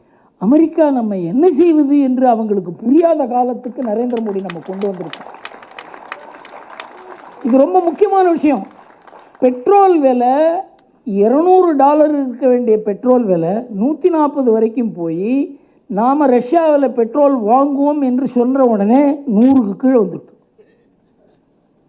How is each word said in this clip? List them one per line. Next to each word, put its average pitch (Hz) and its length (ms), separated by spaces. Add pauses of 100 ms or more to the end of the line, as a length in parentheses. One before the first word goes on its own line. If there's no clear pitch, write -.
(400)
அமெரிக்கா 302 520
நம்ம 220 260
என்ன 233 340
செய்வது 294 480
என்று 254 280
அவங்களுக்கு 208 440
புரியாத 294 560
காலத்துக்கு 247 540
நரேந்திர 240 400
மோடி 202 200
நம்ம 175 240
கொண்டு 196 260
வந்திருக்கோம். - 440 (2000)
இது 254 140
ரொம்ப 359 240
முக்கியமான 370 500
விஷயம். 277 360 (720)
பெட்ரோல் 359 600
விலை 269 600 (440)
இருநூறு 302 720
டாலர் 294 340
இருக்க 269 380
வேண்டிய 233 340
பெட்ரோல் 247 420
விலை 170 260
நூத்தி 247 600
நாற்பது 285 420
வரைக்கும் 226 400
போய் 180 680 (260)
நாம 262 400
ரஷ்யாவில் 277 680
பெட்ரோல் 247 520
வாங்குவோம் 277 600
என்று 254 240
சொன்ன 254 360
உடனே 240 480
நூறுக்கு 247 640
கீழே 262 240
வந்துட்டு. - 340 (1600)